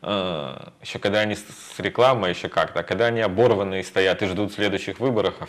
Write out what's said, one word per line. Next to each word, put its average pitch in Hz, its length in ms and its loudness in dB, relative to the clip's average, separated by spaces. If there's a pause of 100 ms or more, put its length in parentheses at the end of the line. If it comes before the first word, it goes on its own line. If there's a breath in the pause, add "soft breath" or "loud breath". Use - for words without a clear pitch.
э, 87 540 -4 (240)
ещё - 180 -10
когда 104 220 2
они 107 140 0
с, - 80 -14 (320)
с - 40 -16
рекламой, 104 520 2
ещё 87 180 -6
как-то, 80 300 0
а 82 40 -4
когда 110 240 0
они 117 140 0
оборванные 98 640 2
стоят 92 380 2
и 107 40 0
ждут 98 280 -2
следующих 101 460 -2
выборов, 107 340 2 (160)